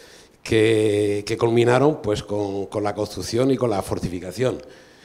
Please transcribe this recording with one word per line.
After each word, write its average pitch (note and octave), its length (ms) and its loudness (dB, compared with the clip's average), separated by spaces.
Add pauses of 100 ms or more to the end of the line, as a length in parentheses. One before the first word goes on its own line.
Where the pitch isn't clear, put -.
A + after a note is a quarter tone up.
(440)
que, G#2+ 840 2
que A2 120 -4
culminaron, A#2+ 640 4
pues, G#2+ 200 -2
con, G2 440 -4
con G#2 180 -4
la G2+ 100 -2
construcción G#2+ 560 -2
y C3 60 2
con A#2 140 0
la G2 100 -2
fortificación. F#2 760 -4 (460)